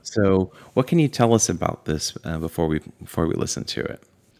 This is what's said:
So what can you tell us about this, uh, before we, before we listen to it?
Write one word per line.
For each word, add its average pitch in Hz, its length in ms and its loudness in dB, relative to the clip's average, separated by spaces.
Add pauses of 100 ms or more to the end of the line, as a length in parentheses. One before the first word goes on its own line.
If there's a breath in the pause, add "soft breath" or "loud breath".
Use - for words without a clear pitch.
So 95 500 2 (220 loud breath)
what 131 120 2
can 175 140 2
you 147 80 4
tell 117 260 4
us 110 140 2
about - 380 -4
this, - 360 -4
uh, 82 160 -6
before 80 300 -2
we, 78 100 0 (220)
before - 260 -2
we 80 80 -2
listen - 300 -4
to - 160 -6
it? - 200 -8 (400 loud breath)